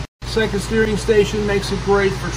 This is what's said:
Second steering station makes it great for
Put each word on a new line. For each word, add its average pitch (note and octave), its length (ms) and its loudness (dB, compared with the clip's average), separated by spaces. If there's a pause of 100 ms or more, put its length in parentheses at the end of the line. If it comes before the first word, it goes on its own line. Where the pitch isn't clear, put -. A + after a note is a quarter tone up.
(240)
Second G3+ 380 -2
steering A3 340 0
station G#3 500 2
makes G3 280 -2
it F#3 100 -2
great G3 300 2
for - 240 -6